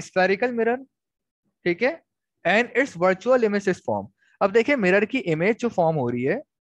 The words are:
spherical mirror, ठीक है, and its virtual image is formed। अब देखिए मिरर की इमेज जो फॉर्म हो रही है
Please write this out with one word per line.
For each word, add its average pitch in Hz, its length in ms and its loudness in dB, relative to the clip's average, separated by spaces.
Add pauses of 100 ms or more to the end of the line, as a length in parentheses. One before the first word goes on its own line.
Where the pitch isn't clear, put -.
spherical 190 560 0
mirror, 233 180 0 (880)
ठीक 175 180 -2
है, 311 180 0 (440)
and 220 320 0
its 254 220 -2
virtual 190 460 2
image 202 240 -2
is 180 120 -2
formed। 104 320 -6 (280)
अब 196 120 0
देखिए 226 240 2
मिरर 196 280 2
की 262 140 -2
इमेज 175 400 -2
जो 240 120 -2
फॉर्म 165 260 0
हो 123 120 -2
रही 120 140 -4
है 185 200 -2 (200)